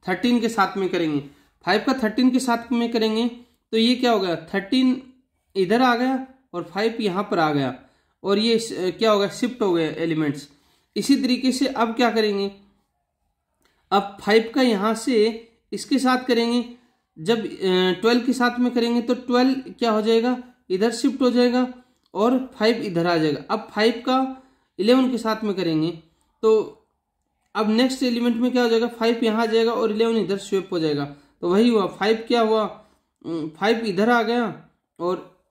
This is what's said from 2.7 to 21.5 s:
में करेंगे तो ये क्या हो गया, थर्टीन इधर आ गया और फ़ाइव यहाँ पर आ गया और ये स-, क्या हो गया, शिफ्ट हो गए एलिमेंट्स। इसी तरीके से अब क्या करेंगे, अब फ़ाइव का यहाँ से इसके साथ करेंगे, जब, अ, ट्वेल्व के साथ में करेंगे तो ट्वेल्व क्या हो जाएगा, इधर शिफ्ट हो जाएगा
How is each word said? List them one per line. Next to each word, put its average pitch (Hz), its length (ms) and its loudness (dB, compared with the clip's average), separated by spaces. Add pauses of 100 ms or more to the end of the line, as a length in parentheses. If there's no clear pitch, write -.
में 233 180 0
करेंगे 220 380 0 (440)
तो 220 40 0
ये 233 180 4
क्या 247 180 2
हो 214 80 2
गया, 175 160 -2
थर्टीन 254 680 0 (540)
इधर 196 260 2
आ 247 140 4
गया 262 300 -2 (280)
और 185 100 -6
फ़ाइव 226 360 -4
यहाँ 196 300 -2
पर 190 80 0
आ 156 140 2
गया 135 220 -2 (500)
और 202 140 2
ये 226 200 2
स-, 226 140 -6 (260)
क्या 220 120 2
हो 208 80 4
गया, 196 100 0
शिफ्ट - 340 -4
हो 190 100 0
गए 165 220 0
एलिमेंट्स। 156 540 -4 (480)
इसी 254 200 2
तरीके 254 360 0
से 262 140 0
अब 226 300 -2
क्या 240 140 2
करेंगे, 202 400 0 (1400)
अब 196 280 0
फ़ाइव 226 340 2
का 269 80 2
यहाँ 220 320 2
से 226 540 0 (240)
इसके 240 260 -2
साथ 254 260 2
करेंगे, 233 400 0 (520)
जब, 190 220 0
अ, 185 640 0
ट्वेल्व 240 260 2
के 262 60 0
साथ 240 260 0
में 247 140 0
करेंगे 240 280 0
तो 240 140 -2
ट्वेल्व 254 640 0
क्या 233 120 0
हो 214 120 0
जाएगा, 226 340 2 (340)
इधर 190 220 0
शिफ्ट 269 280 -2
हो 254 100 4
जाएगा 247 360 2 (480)